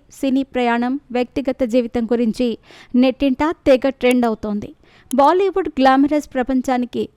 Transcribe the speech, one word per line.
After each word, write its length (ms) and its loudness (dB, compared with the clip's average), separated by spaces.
సినీ 320 -2
ప్రయాణం, 560 -2
వ్యక్తిగత 520 -4
జీవితం 420 0
గురించి 520 -2
నెట్టింట 480 2
తెగ 460 0
ట్రెండ్ 360 0
అవుతోంది. 480 -6
బాలీవుడ్ 540 2
గ్లామరస్ 640 2
ప్రపంచానికి 840 -2